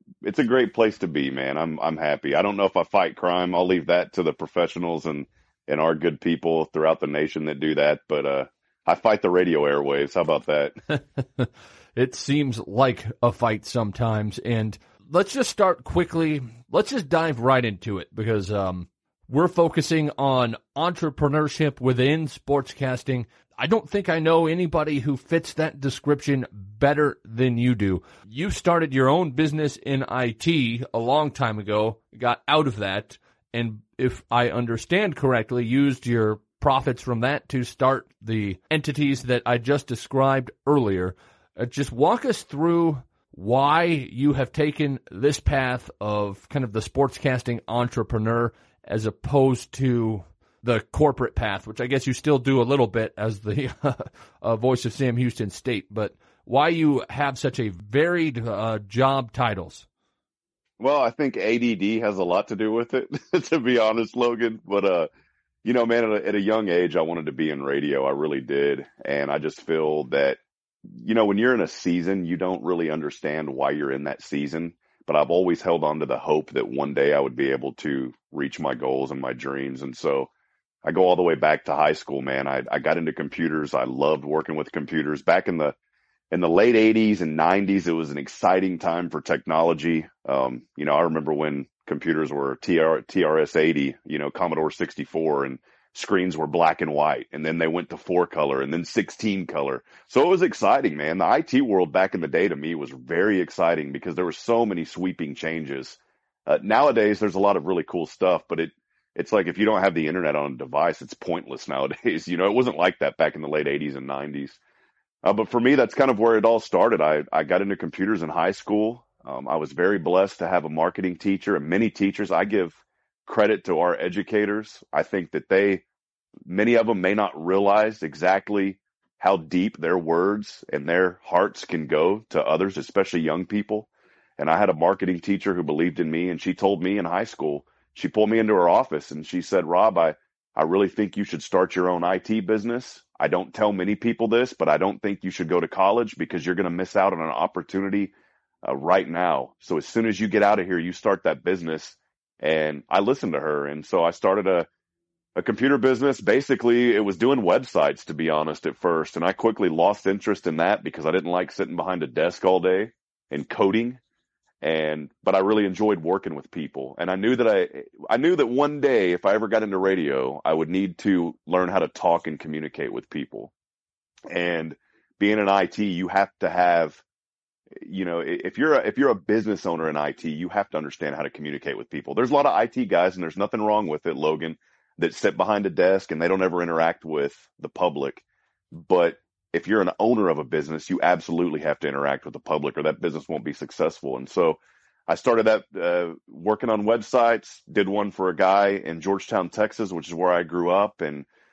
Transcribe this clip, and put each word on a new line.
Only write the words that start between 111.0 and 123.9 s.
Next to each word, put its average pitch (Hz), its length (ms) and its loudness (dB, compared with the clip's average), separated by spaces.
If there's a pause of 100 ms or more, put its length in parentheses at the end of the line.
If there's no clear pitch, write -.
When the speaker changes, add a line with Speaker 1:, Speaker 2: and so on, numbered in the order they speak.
Speaker 1:
it's - 120 -16
pointless 82 540 -8
<laughs> 71 60 -6
nowadays. 78 540 -4
You 87 80 -4
know, 90 100 2
it 107 80 2
wasn't 120 240 0
like 90 220 0
that 71 160 -2
back 78 180 0
in 78 80 -10
the 73 60 -6
late 76 180 0
eighties 71 300 -4
and 65 100 -12
nineties. 69 500 -8 (640)
Uh, 101 120 2
but 107 160 -2
for 120 100 2
me, 131 140 6
that's 123 200 2
kind 131 160 4
of 104 80 0
where 113 200 4
it 107 80 4
all 113 140 4
started. 98 420 2
I, 76 280 2
I 78 140 0
got 90 160 2
into 98 160 -2
computers 92 460 -4
in 78 80 -6
high 85 220 0
school. 107 540 -2 (160)
Um, 65 260 -10
I 76 80 0
was 76 140 -4
very 90 280 2
blessed 90 400 2
to 87 100 -4
have 90 160 0
a 78 60 -10
marketing 87 460 -2
teacher 98 400 0
and 73 120 -4
many 104 220 2
teachers. 98 400 -2
I 90 160 2
give 98 280 -2 (520)
credit 107 380 2
to 82 160 0
our 87 140 2